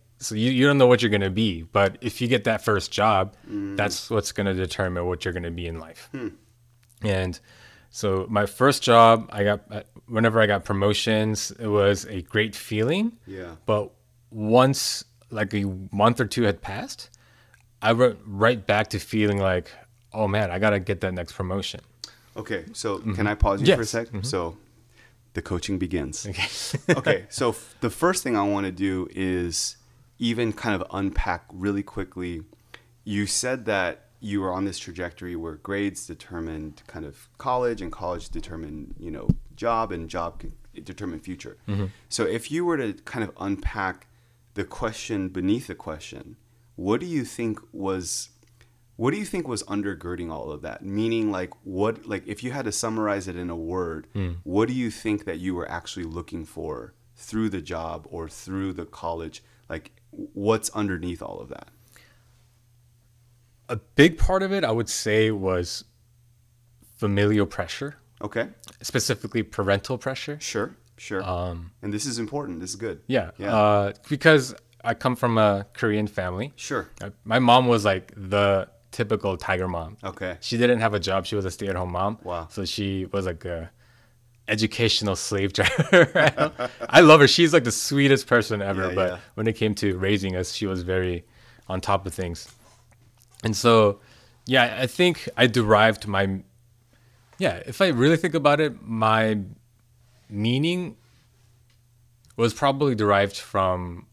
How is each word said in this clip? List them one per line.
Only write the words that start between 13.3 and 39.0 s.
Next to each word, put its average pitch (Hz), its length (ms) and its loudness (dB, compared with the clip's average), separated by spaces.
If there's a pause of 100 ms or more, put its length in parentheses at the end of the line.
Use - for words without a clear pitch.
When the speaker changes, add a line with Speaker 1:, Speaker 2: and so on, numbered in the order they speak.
Speaker 1:
But 107 240 0 (400)
once, 117 720 4 (260)
like, 104 240 -2
a 101 100 0 (280)
month 113 280 4
or 117 60 2
two 117 180 0
had 101 180 0
passed, - 480 -12 (720)
I 110 100 4
went 117 320 4
right 107 420 2
back 107 240 2
to 104 80 -4
feeling 104 400 2
like, 92 320 0 (420)
"Oh 107 160 0
man, 101 220 0
I 90 80 -4
gotta 101 220 2
get 92 220 -4
that 92 100 -2
next 87 220 -8
promotion." 92 460 -6 (560)
Speaker 2:
Okay, 104 360 -6
so 104 260 -4
Speaker 1:
Mm-hmm. 110 160 -4
Speaker 2:
can 104 120 0
I 104 80 0
pause 98 260 2
you - 60 0
for 185 80 8
a - 100 6
Speaker 1:
Yes. - 60 -4
Speaker 2:
sec? 117 180 -4
Speaker 1:
Mm-hmm. 101 140 -8
Speaker 2:
So 92 340 -4 (800)
the 90 80 -6
coaching 95 360 -4
begins. 82 480 -4
Speaker 1:
Okay. 92 220 -6 (460)
<laughs> - 40 2
Speaker 2:
Okay, - 300 0
so 123 220 0
f-, - 300 -10
the 117 100 -2
first 180 320 0
thing 123 120 0
I 101 80 2
wanna 98 300 0
do 92 420 -2
is 90 640 -2 (420)
even 117 360 0
kind 107 200 -2
of 90 160 -4
unpack 92 600 -2
really 101 300 -4
quickly. 90 580 -10 (640)
You 104 220 -2
said 127 400 -4
that 95 400 -2 (140)
you 101 200 -2
were 92 120 -2
on 95 120 -2
this 95 140 -4
trajectory 87 580 -10
where 82 200 -10
grades 98 500 -6
determined 80 800 -12
kind 78 180 -14
of - 320 -18
college, 123 460 -2
and 82 100 -10
college 87 380 -8
determined, 78 680 -10
you 80 120 -12